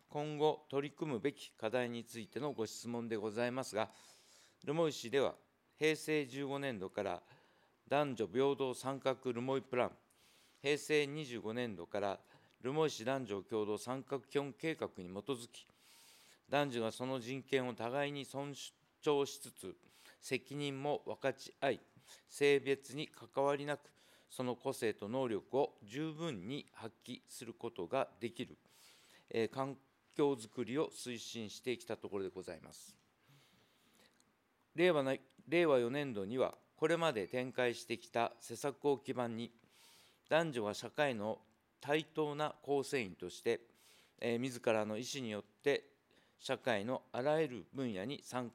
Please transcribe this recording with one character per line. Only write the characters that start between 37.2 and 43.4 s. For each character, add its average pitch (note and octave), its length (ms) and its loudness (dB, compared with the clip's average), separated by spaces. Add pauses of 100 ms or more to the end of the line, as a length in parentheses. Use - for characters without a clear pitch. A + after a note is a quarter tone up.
展 B2+ 240 -2
開 B2 220 2
し A#2 100 -10
て A#2 140 -4
き - 120 -20
た A#2 300 2
施 A#2 160 -12
策 C#3+ 300 -2
を C#3 120 4
基 - 140 -6
盤 A#2 240 -2
に、 A#2 160 -6 (760)
男 D#3+ 240 4
女 A#2+ 120 0
が G#2 100 0
社 A2 160 -8
会 C#3+ 240 2
の G#2+ 240 -2 (440)
対 D3+ 220 2
等 D3+ 300 -2
な D3+ 280 -2
構 C#3 220 2
成 C#3 180 0
員 F2+ 120 -6
と F2+ 140 -8
し - 140 -12